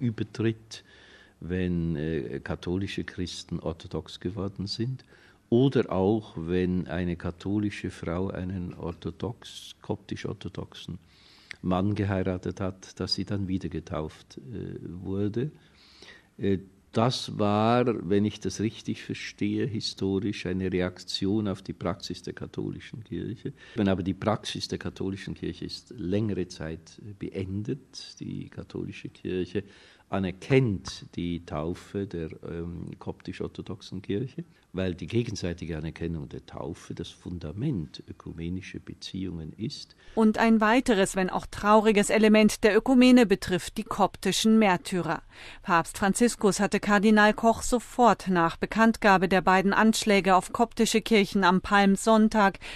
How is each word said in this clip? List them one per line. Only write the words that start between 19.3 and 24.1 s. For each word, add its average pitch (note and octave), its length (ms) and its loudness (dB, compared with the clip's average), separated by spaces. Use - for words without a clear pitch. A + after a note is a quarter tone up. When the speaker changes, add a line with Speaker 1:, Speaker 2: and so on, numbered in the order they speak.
Speaker 1:
historisch G2 800 -4
eine F#2 260 -2
Reaktion F#2+ 760 -2
auf F#2 140 -4
die - 140 -10
Praxis - 480 -6
der - 100 -10
katholischen - 720 -10
Kirche. G2 480 -8
Wenn G#2 140 2
aber F#2+ 140 2
die F#2 120 0